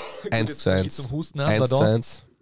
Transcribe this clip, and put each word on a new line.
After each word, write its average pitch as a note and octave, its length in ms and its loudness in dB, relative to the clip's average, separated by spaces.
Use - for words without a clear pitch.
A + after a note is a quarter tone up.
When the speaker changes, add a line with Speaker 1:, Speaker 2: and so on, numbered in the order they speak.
Speaker 1:
jetzt - 80 -4
Speaker 2:
Eins A2 260 0
zu - 120 0
eins. F#2 260 2
Speaker 1:
zum C3 160 -6
Husten, D3+ 260 -6
ne? C#3 60 -2
Speaker 2:
Eins A#2+ 240 4
zu C3 100 4
eins. A#2 440 0